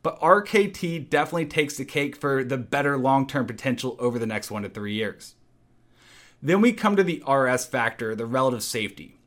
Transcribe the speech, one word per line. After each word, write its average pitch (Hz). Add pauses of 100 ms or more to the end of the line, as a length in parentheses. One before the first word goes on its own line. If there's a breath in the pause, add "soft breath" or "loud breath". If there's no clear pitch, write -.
but -
R 180
K 202
T 170
definitely 151
takes 147
the 135
cake 143
for 135
the 127
better 143
long-term 135
potential 120
over 120
the 113
next 107
one 104
to 98
three 104
years. 107 (1080 soft breath)
Then 180
we 240
come 214
to 196
the 170
R 135
S 127
factor, 113
the 113
relative 127
safety. 101